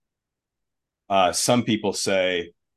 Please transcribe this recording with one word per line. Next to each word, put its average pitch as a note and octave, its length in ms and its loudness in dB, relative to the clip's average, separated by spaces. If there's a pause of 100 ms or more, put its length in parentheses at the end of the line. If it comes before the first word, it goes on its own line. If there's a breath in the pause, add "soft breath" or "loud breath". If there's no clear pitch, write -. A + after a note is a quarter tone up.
(1120)
uh, F#2 220 4
some A#2+ 320 0
people G#2+ 280 -2
say, F#2 600 -2 (240)